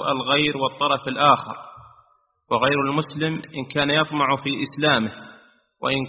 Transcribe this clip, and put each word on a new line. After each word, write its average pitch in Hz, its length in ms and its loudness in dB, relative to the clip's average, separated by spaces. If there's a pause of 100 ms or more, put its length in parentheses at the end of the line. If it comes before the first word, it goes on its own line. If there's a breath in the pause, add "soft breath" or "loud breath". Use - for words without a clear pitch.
(120)
الغير 139 440 2
والطرف 139 520 0
الآخر، 131 480 4 (920)
وغير 131 300 2
المسلم 151 520 -2
إن 151 320 -8 (100)
كان 143 160 0
يطمع 147 460 2
في 139 140 -4 (120)
إسلامه، 139 480 0 (720)
وإن 131 260 0